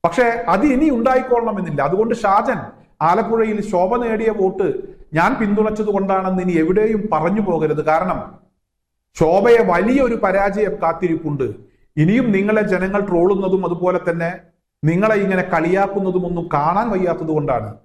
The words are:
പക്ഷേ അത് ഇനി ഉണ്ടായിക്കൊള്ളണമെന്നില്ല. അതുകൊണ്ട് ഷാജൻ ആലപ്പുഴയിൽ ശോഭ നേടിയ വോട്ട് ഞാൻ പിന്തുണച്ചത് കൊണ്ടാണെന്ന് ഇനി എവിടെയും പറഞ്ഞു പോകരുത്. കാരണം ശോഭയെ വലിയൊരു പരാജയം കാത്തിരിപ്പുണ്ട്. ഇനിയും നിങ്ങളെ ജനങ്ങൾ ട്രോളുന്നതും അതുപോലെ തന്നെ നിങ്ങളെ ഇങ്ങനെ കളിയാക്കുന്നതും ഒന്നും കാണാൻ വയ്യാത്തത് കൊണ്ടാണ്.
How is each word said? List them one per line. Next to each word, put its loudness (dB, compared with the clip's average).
പക്ഷേ 0
അത് 2
ഇനി 2
ഉണ്ടായിക്കൊള്ളണമെന്നില്ല. 0
അതുകൊണ്ട് 0
ഷാജൻ 2
ആലപ്പുഴയിൽ 0
ശോഭ 0
നേടിയ 0
വോട്ട് 0
ഞാൻ 2
പിന്തുണച്ചത് 0
കൊണ്ടാണെന്ന് 0
ഇനി 0
എവിടെയും 2
പറഞ്ഞു 0
പോകരുത്. 0
കാരണം 0
ശോഭയെ 6
വലിയൊരു 2
പരാജയം 0
കാത്തിരിപ്പുണ്ട്. -2
ഇനിയും 2
നിങ്ങളെ 0
ജനങ്ങൾ -2
ട്രോളുന്നതും 2
അതുപോലെ -2
തന്നെ -2
നിങ്ങളെ 2
ഇങ്ങനെ 0
കളിയാക്കുന്നതും 0
ഒന്നും -4
കാണാൻ 0
വയ്യാത്തത് -2
കൊണ്ടാണ്. -2